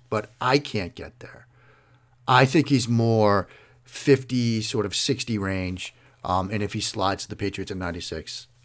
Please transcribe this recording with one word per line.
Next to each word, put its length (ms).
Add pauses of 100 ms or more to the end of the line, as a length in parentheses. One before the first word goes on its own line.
but 220 (100)
I 180
can't 360
get 240
there. 300 (800)
I 160
think 240
he's 200
more 600 (340)
fifty, 800
sort 240
of 80
sixty 440
range. 540 (300)
Um, 300
and 100
if 120
he 60
slides 440
to 60
the 40
Patriots 380
at 60
ninety-six, 680 (180)